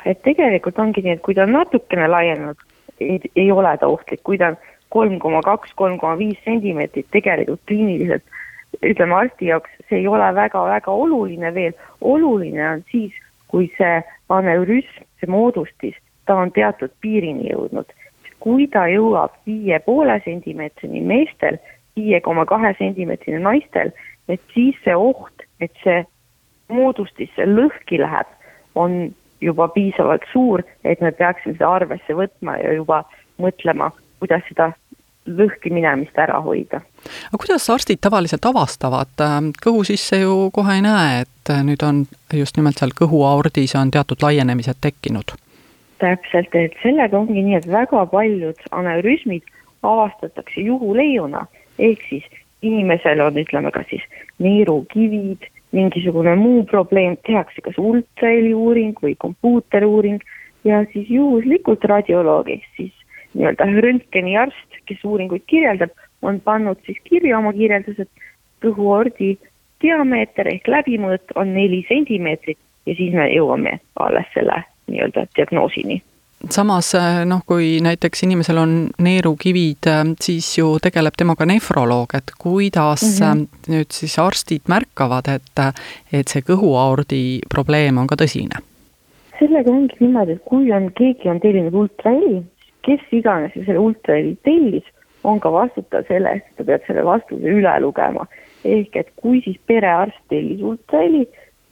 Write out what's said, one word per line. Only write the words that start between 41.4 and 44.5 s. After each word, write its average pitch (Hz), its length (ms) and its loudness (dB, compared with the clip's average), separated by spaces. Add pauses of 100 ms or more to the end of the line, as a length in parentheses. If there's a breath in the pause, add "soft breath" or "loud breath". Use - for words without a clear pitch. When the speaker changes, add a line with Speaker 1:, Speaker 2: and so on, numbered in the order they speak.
Speaker 2:
nüüd 143 180 0
on 143 180 2 (300)
just 143 240 -2
nimelt 151 220 2
seal 127 180 0
kõhuaordis 143 800 2
on 135 140 2
teatud 143 320 -2
laienemised 131 580 0